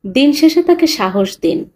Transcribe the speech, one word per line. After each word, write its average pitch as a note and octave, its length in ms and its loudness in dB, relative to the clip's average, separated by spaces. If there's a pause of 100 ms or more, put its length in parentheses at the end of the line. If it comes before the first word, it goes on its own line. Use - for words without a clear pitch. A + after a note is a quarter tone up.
দিন C4+ 260 2
শেষে D#4+ 300 2
তাকে E4+ 240 2
সাহস G3 560 -4
দিন E3 220 -2 (120)